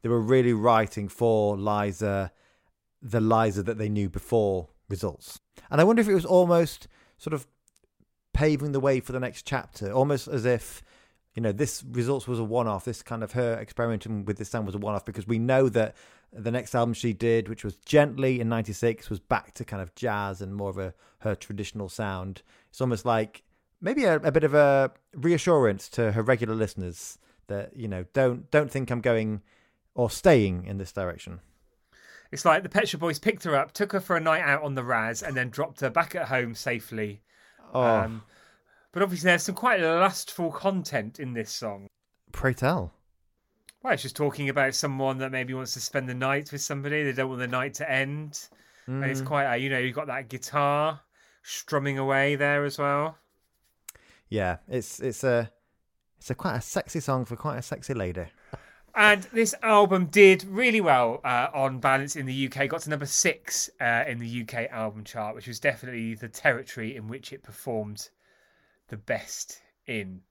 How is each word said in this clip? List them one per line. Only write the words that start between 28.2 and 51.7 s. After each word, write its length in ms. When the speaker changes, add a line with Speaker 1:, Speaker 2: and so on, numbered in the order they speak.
Speaker 1:
don't 200
think 200
I'm 100
going 400
or 160
staying 560
in 120
this 140
direction. 480
Speaker 2:
It's 120
like 200
the 40
Pet 200
Shop 120
Boys 200
picked 240
her 100
up, 180
took 200
her 80
for 160
a 40
night 220
out 220
on 100
the 100
Raz, 380
and 140
then 120
dropped 320
her 100
back 260
at 120
home 260
safely. 680
Speaker 1:
Oh. 100
Speaker 2:
Um, 420
but 100
obviously 260
there's 160
some 100
quite 260
lustful 720
content 720
in 140
this 180
song. 340
Speaker 1:
Pray 200
tell. 400
Speaker 2:
Well, 100
it's 100
just 140
talking 320
about 260
someone 440
that 120
maybe 240
wants 200
to 60
spend 280
the 60
night 360
with 100
somebody. 440
They 80
don't 160
want 100
the 80
night 280
to 140
end. 600
And 160
it's 160
Speaker 1:
Mm. 60
Speaker 2:
quite 180
a, 140
you 120
know, 80
you've 160
got 140
that 200
guitar 760
strumming 520